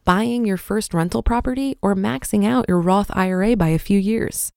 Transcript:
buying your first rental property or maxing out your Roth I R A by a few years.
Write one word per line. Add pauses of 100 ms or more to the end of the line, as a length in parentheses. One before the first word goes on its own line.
buying
your
first
rental
property
or
maxing
out
your
Roth
I
R
A
by
a
few
years.